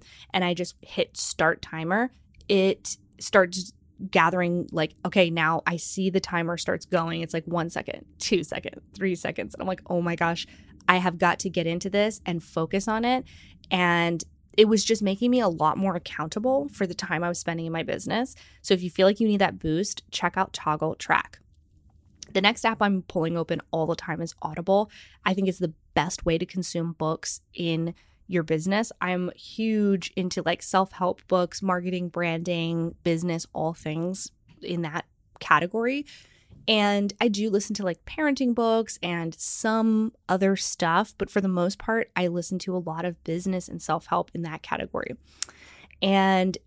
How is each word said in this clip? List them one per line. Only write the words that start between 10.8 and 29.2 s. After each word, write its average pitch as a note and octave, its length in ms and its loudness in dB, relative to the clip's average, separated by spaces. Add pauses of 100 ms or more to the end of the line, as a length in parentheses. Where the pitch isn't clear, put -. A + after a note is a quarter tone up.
I F3+ 80 6
have F3+ 220 -2
got F3 220 2
to G3 100 -6
get E3 160 -2
into F3 240 -4
this G#3 360 0
and E3+ 160 -4
focus E3+ 460 -4
on A3 160 -2
it." B3+ 200 0 (460)
And E3+ 520 2 (340)
it G#3+ 120 10
was G#3 160 4
just G#3+ 180 0
making G3+ 280 2
me B3 100 4
a G#3+ 80 2
lot D#3 280 2
more F#3+ 200 0
accountable B3 720 -2
for G3+ 180 -2
the F3 80 -8
time E3+ 280 -4
I F3 60 0
was F3 100 -2
spending E3 280 -4
in E3 60 -4
my E3 100 -4
business. G#3 520 -4 (280)
So - 120 2
if F3+ 80 2
you F3+ 80 -6
feel F#3+ 160 4
like G3+ 140 4
you A3+ 80 4
need G3+ 120 2
that F3+ 180 2
boost, D#3+ 520 -2
check - 260 -2
out F#3+ 160 0
Toggl D#3 460 -2
Track. - 420 0 (920)
The F#3+ 80 2
next G#3 240 2
app A3+ 180 2
I'm G3 200 2
pulling E3 340 -2
open D#3+ 240 -2 (100)
all D#3+ 160 0
the E3 100 0
time E3 240 -6
is E3 220 -8
Audible. F#3+ 480 0 (340)
I F#3+ 100 -6
think F#3+ 140 -2
it's F3+ 100 -4
the E3 160 -4 (200)
best D#3+ 300 -2
way E3 140 0
to F3+ 80 -6
consume E3+ 460 -6
books - 480 -6 (140)
in E3 400 -4 (320)
your F3+ 160 0
business. E3+ 580 0
I'm F3+ 360 -2